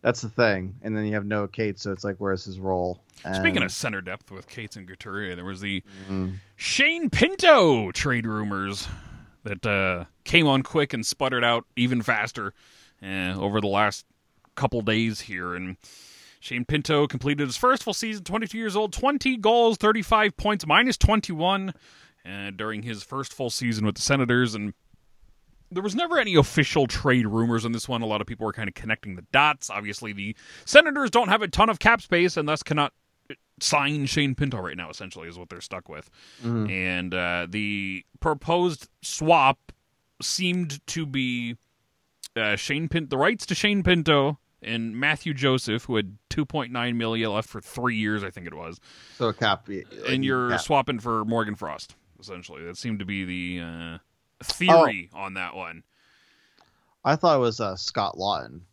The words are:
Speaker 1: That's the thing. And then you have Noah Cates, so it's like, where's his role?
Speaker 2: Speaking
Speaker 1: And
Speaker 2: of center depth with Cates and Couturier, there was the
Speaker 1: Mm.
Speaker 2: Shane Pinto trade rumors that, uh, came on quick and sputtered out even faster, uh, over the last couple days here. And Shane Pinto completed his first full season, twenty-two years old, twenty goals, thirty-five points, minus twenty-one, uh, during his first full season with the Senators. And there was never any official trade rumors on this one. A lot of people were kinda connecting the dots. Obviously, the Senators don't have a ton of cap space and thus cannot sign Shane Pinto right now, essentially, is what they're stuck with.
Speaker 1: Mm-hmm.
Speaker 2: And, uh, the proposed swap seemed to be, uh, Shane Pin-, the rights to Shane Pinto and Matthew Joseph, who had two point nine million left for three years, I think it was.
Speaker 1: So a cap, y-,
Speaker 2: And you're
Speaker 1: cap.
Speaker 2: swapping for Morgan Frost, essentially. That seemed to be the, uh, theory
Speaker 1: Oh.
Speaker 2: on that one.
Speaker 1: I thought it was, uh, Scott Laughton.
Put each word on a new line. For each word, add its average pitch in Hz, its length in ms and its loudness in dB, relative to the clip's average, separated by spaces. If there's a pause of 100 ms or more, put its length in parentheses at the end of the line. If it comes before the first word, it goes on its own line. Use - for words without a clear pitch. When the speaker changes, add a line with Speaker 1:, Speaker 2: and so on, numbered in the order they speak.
Speaker 1:
That's 120 200 0
the 110 80 -8
thing. 98 520 2
And 107 160 -4
then 107 80 -2
you 104 80 -2
have 101 120 -4
Noah 104 220 -2
Cates, 101 340 -4
so 101 120 -6
it's 95 100 -10
like, 98 140 -4
where's 95 260 -2
his 95 160 -12
role? 90 420 -2 (180)
Speaker 2:
Speaking 95 380 -2
Speaker 1:
And 120 60 0
Speaker 2:
of 95 80 -4
center 107 300 -6
depth 92 300 -12
with 95 180 -18
Cates 110 260 -14
and 98 100 -18
Couturier, 95 500 -10
there 87 100 -12
was 95 160 -10
the 98 200 -4 (280)
Speaker 1:
Mm. 95 260 -4 (220)
Speaker 2:
Shane 311 520 0
Pinto 233 840 6
trade 120 320 -2
rumors 101 640 -4 (560)
that, 101 200 -8
uh, 95 400 2 (200)
came 175 200 6
on 135 160 4
quick 147 320 0
and 113 120 -4
sputtered 127 400 -2
out 117 200 2 (120)
even 123 240 2
faster, 107 520 -2 (480)
uh, 95 380 -4
over 101 220 0
the 104 60 -2
last 101 380 0 (500)
couple 123 260 0
days 110 400 0
here. 90 340 -8
And 92 220 -8 (640)
Shane 123 240 -6
Pinto 147 420 2
completed 143 400 -2
his 123 80 -6
first 254 280 2
full 208 100 -2
season, 214 320 -6
twenty-two 214 320 -6
years 220 180 -4
old, 214 160 0
twenty 262 460 0
goals, 226 400 6
thirty-five 214 580 4
points, 208 320 0
minus 208 300 4
twenty-one, 190 760 2 (520)
uh, 98 260 -10
during 107 320 -6
his 113 200 -8
first 135 300 -8
full 127 160 -4
season 113 360 -2
with 107 100 0
the - 60 -8
Senators. 123 520 2
And 104 200 -6 (1000)
there 185 120 -4
was 202 120 -2
never 330 240 2
any 208 160 2
official 143 520 6
trade 123 400 2
rumors 113 380 2
on 117 60 -2
this 113 180 -6
one. 120 120 -2
A 117 40 -4
lot 107 160 0
of 104 60 -6
people 113 180 -8
were 101 80 -4
kinda 104 200 -6
connecting 107 420 -6
the 87 160 -16
dots. 143 380 2
Obviously, 104 440 -8
the 101 220 -8 (300)
Senators 285 440 6
don't 233 200 2
have 208 120 4
a 208 60 -4
ton 214 220 4
of 208 100 -2
cap 226 220 4
space 175 360 2
and 151 100 -2
thus 151 160 -2
cannot 147 300 0 (640)
sign 147 460 0
Shane 139 300 0
Pinto 131 240 -2
right 85 180 -8
now, 85 120 -10
essentially, 85 400 -14
is 85 80 -14
what 87 120 -16
they're 87 120 -16
stuck - 280 -12
with. 76 200 -14 (340)
Speaker 1:
Mm-hmm. 117 260 -2
Speaker 2:
And, 92 440 -2
uh, 87 360 -2
the 98 560 -4 (140)
proposed 165 680 0 (140)
swap 156 720 2 (500)
seemed 175 640 -2
to 165 180 -4
be, 123 500 -4 (800)
uh, 107 200 2
Shane 147 340 -4
Pin-, 160 200 -2
the 135 80 -2
rights 185 300 2
to 175 80 -2
Shane 202 280 2
Pinto 151 560 4 (220)
and 113 380 -4
Matthew 151 340 0
Joseph, 131 520 0
who 123 100 -2
had 101 220 -2 (120)
two 151 160 0
point 131 260 -4
nine 120 260 -2
million 113 360 0
left 107 160 -2
for 107 120 -12
three 123 340 -2
years, 107 280 0
I 95 80 -6
think 87 160 -14
it 80 60 -12
was. 82 260 -12 (380)
Speaker 1:
So 120 120 0
a 104 40 -4
cap, 104 340 0
y-, 95 160 -8 (240)
Speaker 2:
And 131 180 0
you're 127 260 0
Speaker 1:
cap. 87 100 -2
Speaker 2:
swapping 135 380 0
for 110 260 -2
Morgan 110 300 -2
Frost, - 400 -12 (240)
essentially. 87 440 -16
That 87 140 -12
seemed 110 220 -6
to 98 60 -6
be 98 180 -4 (340)
the, 87 80 -8
uh, 82 320 -12 (460)
theory 143 720 4
Speaker 1:
Oh. - 60 -16
Speaker 2:
on 95 160 -8
that 90 200 -8
one. 85 280 -12 (1200)
Speaker 1:
I 147 100 4
thought 156 220 4
it - 20 4
was, 117 220 2
uh, 98 140 -4
Scott - 420 -4
Laughton. 82 440 -4 (120)